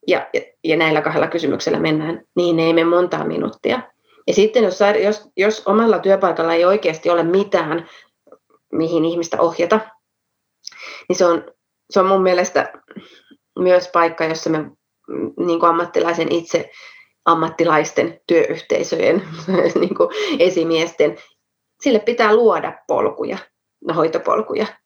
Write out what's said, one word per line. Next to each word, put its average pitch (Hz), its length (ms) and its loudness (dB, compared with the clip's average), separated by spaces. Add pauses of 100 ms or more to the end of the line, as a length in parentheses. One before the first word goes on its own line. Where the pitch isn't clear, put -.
Ja, - 260 0
ja, - 80 -2 (220)
ja 160 140 0
näillä 156 240 2
kahdella 156 260 0
kysymyksellä 165 520 -2
mennään, 160 440 -2 (120)
niin 170 240 0
ei 165 140 2
mene 165 160 2
montaa 175 360 0
minuuttia. - 560 -4 (460)
Ja - 60 0
sitten 214 300 4
jos 185 140 -2
saira-, 208 220 2
jos, 208 380 -2
jos 208 280 0
omalla 214 340 2
työpaikalla 180 540 2
ei 170 120 2
oikeasti 180 440 0
ole 170 140 2
mitään, 170 640 -2 (880)
mihin 165 280 0
ihmistä 165 360 -2
ohjata, 170 380 0 (1300)
niin 180 60 0
se 185 100 2
on, 170 180 0 (460)
se 202 100 2
on 180 60 4
mun 190 180 2
mielestä 185 500 0 (880)
myös 180 280 2
paikka, 165 380 0
jossa 160 240 -4
me, 160 80 0 (500)
mm, - 300 -8
niin 170 220 -2
kuin 170 100 4
ammattilaisen 170 640 -2
itse, 165 400 -4 (540)
ammattilaisten, 160 1000 0
työyhteisöjen, 160 960 0 (240)
<laughs> 190 340 0
niin 185 140 -2
kuin - 140 2 (300)
esimiesten, 165 800 0 (640)
sille 240 180 2
pitää 226 360 2
luoda 214 380 0 (140)
polkuja, - 500 -4 (500)
no, 165 60 -4
hoitopolkuja. 170 720 -2 (200)